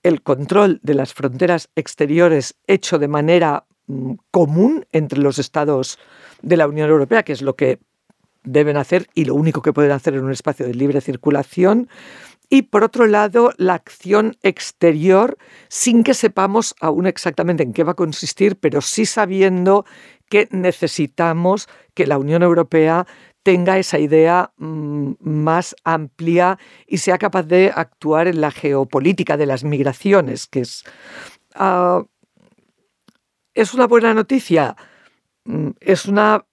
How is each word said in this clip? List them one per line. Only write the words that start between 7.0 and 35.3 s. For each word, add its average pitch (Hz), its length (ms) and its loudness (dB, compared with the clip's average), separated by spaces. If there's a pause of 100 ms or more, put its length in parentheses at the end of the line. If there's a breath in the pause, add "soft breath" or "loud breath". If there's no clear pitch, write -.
que - 100 -8
es 127 100 -8
lo 135 120 -2
que 131 240 0 (640)
deben 147 340 0
hacer 175 380 -2
y 160 100 0
lo 127 100 -2
único 151 280 -2
que 151 100 0
pueden 147 200 2
hacer 139 220 -2
en 131 100 -4
un 135 80 -4
espacio 135 340 -6
de 123 80 -6
libre 139 260 -2
circulación. 180 880 -2 (600 loud breath)
Y, 269 140 4
por 208 200 -4
otro 226 240 2
lado, 214 520 2
la 180 160 0
acción 208 680 -4
exterior, 185 960 2 (300 soft breath)
sin 233 340 2
que 254 120 2
sepamos 202 680 -2
aún 165 260 -2
exactamente 170 560 -2
en 123 100 -4
qué 165 120 0
va 165 80 -2
a - 40 -6
consistir, 185 600 -2
pero 143 240 -2
sí - 260 -4
sabiendo 190 800 0 (440 soft breath)
que 208 220 2
necesitamos 170 1160 -2 (260 soft breath)
que 151 140 0
la 143 100 0
Unión 151 240 0
Europea 170 640 2 (360 soft breath)
tenga 190 360 2
esa 180 200 -2
idea, 160 600 2
mm, 147 640 -8
más 160 540 -2 (100)
amplia 165 720 -2 (280 soft breath)
y 180 120 -6
sea 180 200 0
capaz 190 260 -2
de 180 300 2
actuar 160 540 -2
en 165 120 -2
la 151 100 0
geopolítica 143 840 -2
de 147 100 0
las 135 180 -4
migraciones, 147 840 -2
que 135 140 -4
es, - 240 -10 (680 loud breath)
ah, 180 480 0 (1500)
¿es 220 200 0
una 247 120 4
buena 226 280 4
noticia? 170 640 0 (680 soft breath)